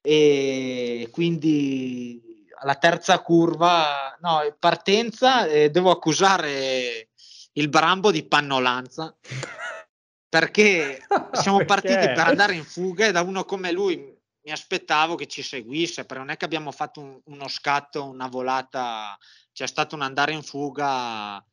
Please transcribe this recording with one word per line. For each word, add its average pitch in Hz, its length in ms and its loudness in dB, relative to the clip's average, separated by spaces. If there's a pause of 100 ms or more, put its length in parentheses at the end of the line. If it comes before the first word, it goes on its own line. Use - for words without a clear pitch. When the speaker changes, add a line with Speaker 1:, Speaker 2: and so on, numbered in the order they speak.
Speaker 1:
E 131 1080 2
quindi 135 1400 -2 (140)
alla 139 160 0
terza 175 440 2
curva, 160 1000 2
no, 165 200 0 (180)
partenza, 214 880 2
eh, 151 240 4
devo 180 200 4
accusare 143 1160 0 (440)
il 151 160 -2
Brambo 170 420 4
di 160 160 0
pannolanza, 135 960 0
Speaker 2:
<laughs> - 1040 -14
Speaker 1:
perché 165 720 2 (320)
siamo 196 280 2
Speaker 2:
Perché? 190 60 4
Speaker 1:
partiti 190 460 2
per 156 160 2
andare 190 280 4
in 160 100 -8
fuga 185 420 -2
e 208 60 2
da 175 100 2
uno 185 220 -4
come 185 280 -6
lui 185 240 0
mi - 560 -18
aspettavo 160 640 -2
che 143 120 -8
ci 139 160 -12
seguisse, 139 640 -6
perché 131 180 -14
non 135 80 -12
è 156 60 -8
che - 80 -8
abbiamo 156 260 -6
fatto 151 300 -10
un, 135 240 -18
uno 143 240 -16
scatto, 143 560 -4
una 131 240 -10
volata, 127 880 -6 (360)
c'è 135 140 -8
stato 151 280 -6
un 151 80 -6
andare 139 300 -2
in 156 100 -8
fuga 127 1000 -6 (100)